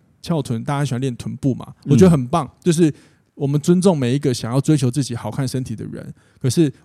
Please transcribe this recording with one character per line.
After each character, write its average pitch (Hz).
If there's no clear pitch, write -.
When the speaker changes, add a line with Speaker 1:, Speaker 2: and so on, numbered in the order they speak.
Speaker 1:
翘 165
臀， 120
大 143
家 143
喜 135
欢 120
练 131
臀 110
部 127
嘛， -
Speaker 2:
嗯。 139
Speaker 1:
我 -
觉 -
得 185
很 135
棒， 139
就 175
是 156
我 143
们 143
尊 180
重 175
每 127
一 -
个 143
想 117
要 135
追 156
求 127
自 135
己 120
好 113
看 135
身 131
体 117
的 107
人， -
可 131
是 156